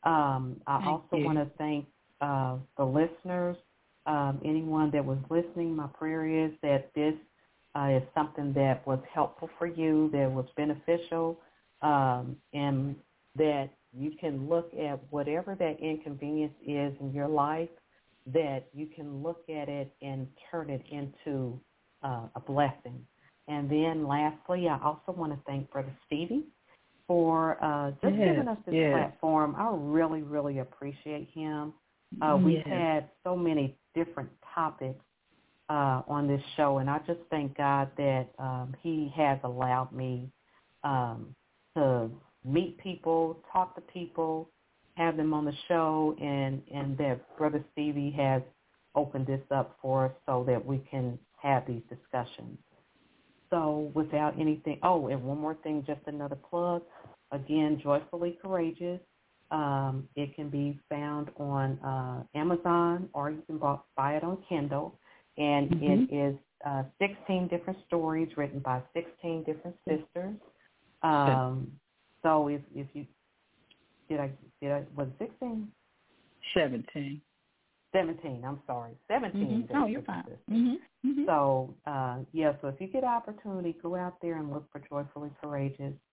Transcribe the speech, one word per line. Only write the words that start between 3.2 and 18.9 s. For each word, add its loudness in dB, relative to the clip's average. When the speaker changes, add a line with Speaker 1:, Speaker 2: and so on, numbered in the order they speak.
Speaker 1:
um, 0
anyone 2
that 2
was -2
listening. -2
My -4
prayer -4
is 2
that 2
this, 2
uh, 2
is 2
something 0
that 4
was 0
helpful -2
for -2
you, 2
that 2
was -2
beneficial, 0
um, 2
and 0
that 2
you -6
can -4
look 0
at -4
whatever -2
that 0
inconvenience -4
is 0
in -6
your -2
life, 0
that 0
you -10
can -10